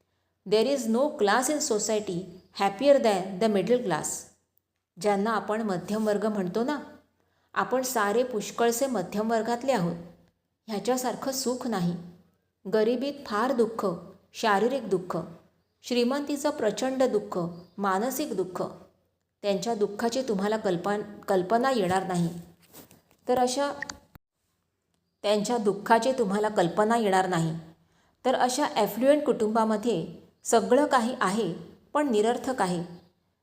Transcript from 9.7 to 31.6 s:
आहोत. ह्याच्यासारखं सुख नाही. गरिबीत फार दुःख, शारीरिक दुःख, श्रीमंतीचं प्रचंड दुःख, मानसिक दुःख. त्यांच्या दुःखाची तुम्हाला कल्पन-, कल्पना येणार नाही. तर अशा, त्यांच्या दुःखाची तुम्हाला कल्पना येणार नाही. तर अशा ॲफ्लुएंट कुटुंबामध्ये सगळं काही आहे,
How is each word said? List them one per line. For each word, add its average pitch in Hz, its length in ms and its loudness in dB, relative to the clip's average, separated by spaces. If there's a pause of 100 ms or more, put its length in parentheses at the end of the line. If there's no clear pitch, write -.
आहोत. 175 240 0 (720)
ह्याच्यासारखं 240 640 -2
सुख 254 340 -4
नाही. 175 300 0 (760)
गरिबीत 240 400 2 (140)
फार 226 260 0
दुःख, 226 340 0 (460)
शारीरिक 220 580 0
दुःख, 175 280 -2 (640)
श्रीमंतीचं 277 680 0
प्रचंड 262 520 0
दुःख, 208 380 0 (380)
मानसिक 208 580 -2
दुःख. 180 260 -4 (800)
त्यांच्या 202 320 -2
दुःखाची 226 480 -2
तुम्हाला 208 340 0
कल्पन-, 208 460 -2 (260)
कल्पना 214 420 2
येणार 190 360 0
नाही. 175 220 0 (1000)
तर 247 100 2
अशा, 262 340 0 (1500)
त्यांच्या 214 360 0
दुःखाची 226 540 2
तुम्हाला 214 360 0
कल्पना 214 480 2
येणार 190 320 2
नाही. 165 300 0 (640)
तर 247 100 2
अशा 254 300 0
ॲफ्लुएंट 254 580 2
कुटुंबामध्ये 220 840 0 (380)
सगळं 233 420 4
काही 254 340 2
आहे, 196 320 0 (400)